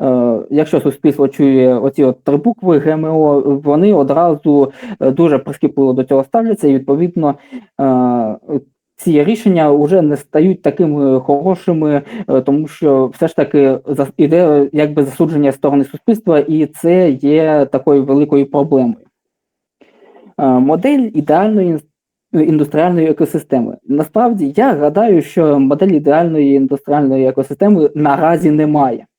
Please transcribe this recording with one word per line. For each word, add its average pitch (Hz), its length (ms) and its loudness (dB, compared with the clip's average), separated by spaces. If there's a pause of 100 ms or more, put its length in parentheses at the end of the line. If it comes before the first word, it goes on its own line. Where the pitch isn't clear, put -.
е, 120 380 0 (100)
якщо 151 320 0
суспільство 139 460 -2
чує 131 480 2
оці 135 280 -2
от 127 200 -2
три 143 140 0
букви 180 420 0
Г 156 120 -2
М 156 120 -4
О, 156 380 0 (220)
вони 160 300 2
одразу, 143 800 0 (280)
е, 135 120 0
дуже 151 260 2
прискіпливо 139 560 -2
до 127 100 -2
цього 135 200 0
ставляться, 226 440 -2
і, 139 60 4
відповідно, 143 640 -2 (460)
е, 123 540 -2 (600)
ці 151 280 0
рішення 175 480 0
вже 147 300 2
не 147 160 0
стають 175 440 -2
такими 147 580 0
хорошими, 151 800 -2 (280)
е, 131 120 2
тому 143 260 -2
що 135 400 0
все 160 200 -4
ж 165 80 -6
таки 139 360 2 (140)
зас-, 139 320 -4
іде 151 560 2
якби 151 300 0
засудження 147 480 -2
сторони 139 320 0
суспільства, 170 560 -2
і 156 260 0
це 170 460 0
є 151 540 0
такою 139 400 0
великою 143 400 0
проблемою. 139 600 -2 (1300)
Е, 139 80 0
модель 170 640 0
ідеальної 180 560 0 (640)
ін-, 165 80 2
індустріальної 160 640 0
екосистеми. 151 720 -2 (100)
Насправді, 156 680 -2
я 240 180 2
гадаю, 160 480 0
що 151 380 0
моделі 151 380 2
ідеальної 151 580 2
індустріальної 135 720 0
екосистеми 147 680 0
наразі 151 560 0
немає. 151 540 0 (140)